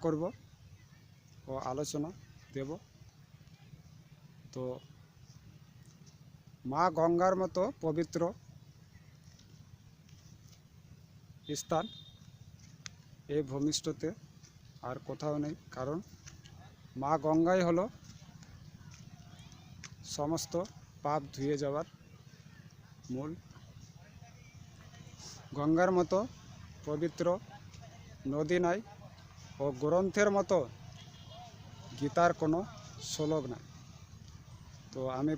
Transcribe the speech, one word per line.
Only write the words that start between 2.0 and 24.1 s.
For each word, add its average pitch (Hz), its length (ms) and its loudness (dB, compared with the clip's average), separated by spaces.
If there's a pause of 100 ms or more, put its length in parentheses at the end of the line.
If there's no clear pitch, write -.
দেব। 135 140 -4 (1800)
তো 127 100 -4 (2000)
মা 151 120 6 (140)
গঙ্গার 170 440 6
মতো 185 200 2 (240)
পবিত্র 160 360 2 (3500)
স্থান 170 260 0 (1500)
এই 151 80 4 (100)
ভূমিষ্ঠতে 151 560 0 (800)
আর 127 80 -6 (100)
কোথাও 147 360 -2
নেই, 156 120 -4 (200)
কারণ 131 220 -2 (1040)
মা 139 100 2 (140)
গঙ্গাই 165 440 8
হলো 175 160 4 (2250)
সমস্ত 156 360 0 (500)
পাপ 147 180 2 (140)
ধুয়ে 143 280 0
যাওয়ার 147 240 0 (1300)
মূল। 143 180 -4 (2250)